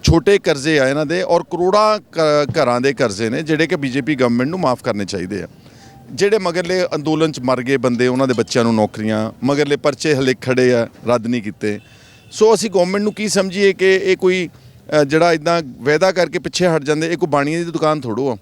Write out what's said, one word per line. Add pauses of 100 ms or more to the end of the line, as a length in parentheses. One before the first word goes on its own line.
ਛੋਟੇ
ਕਰਜ਼ੇ
ਆ
ਇਹਨਾਂ
ਦੇ
ਔਰ
ਕਰੋੜਾਂ
ਕ-,
ਘਰਾਂ
ਦੇ
ਕਰਜ਼ੇ
ਨੇ
ਜਿਹੜੇ
ਕਿ
ਬੀਜੇਪੀ
ਗਵਰਨਮੈਂਟ
ਨੂੰ
ਮਾਫ
ਕਰਨੇ
ਚਾਹੀਦੇ
ਆ। (640)
ਜਿਹੜੇ
ਮਗਰਲੇ
ਅੰਦੋਲਨ
'ਚ
ਮਰ
ਗਏ
ਬੰਦੇ,
ਉਹਨਾਂ
ਦੇ
ਬੱਚਿਆਂ
ਨੂੰ
ਨੌਕਰੀਆਂ, (120)
ਮਗਰਲੇ
ਪਰਚੇ
ਹਲੇ
ਖੜੇ
ਆ, (180)
ਰੱਦ
ਨਹੀਂ
ਕੀਤੇ। (500)
ਸੋ
ਅਸੀਂ
ਗਵਰਨਮੈਂਟ
ਨੂੰ
ਕੀ
ਸਮਝੀਏ
ਕਿ
ਇਹ
ਕੋਈ, (520)
ਅ,
ਜਿਹੜਾ
ਇੱਦਾਂ
ਵਾਅਦਾ
ਕਰਕੇ
ਪਿੱਛੇ
ਹਟ
ਜਾਂਦੇ,
ਇਹ
ਕੋਈ
ਬਾਣੀਏ
ਦੀ
ਦੁਕਾਨ
ਥੋੜ੍ਹੋ
ਆ।